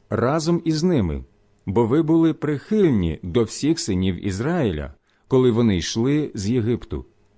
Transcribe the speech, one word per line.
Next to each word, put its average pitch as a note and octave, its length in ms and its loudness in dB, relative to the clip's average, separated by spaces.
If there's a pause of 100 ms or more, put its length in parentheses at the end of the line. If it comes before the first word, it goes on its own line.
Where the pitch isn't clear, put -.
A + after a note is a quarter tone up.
разом D#3 560 0
із D#3 180 -2
ними, F#2+ 400 0 (420)
бо G#2+ 200 2
ви C3+ 160 2
були D#3+ 320 2
прихильні C#3+ 880 0
до F#2 200 0
всіх C#3+ 360 -2
синів F#2 460 -2
Ізраїля, G2+ 680 -4 (340)
коли B2+ 240 4
вони A2 260 4
йшли C3 580 -2
з G2+ 140 -4
Єгипту». A2+ 560 -2 (320)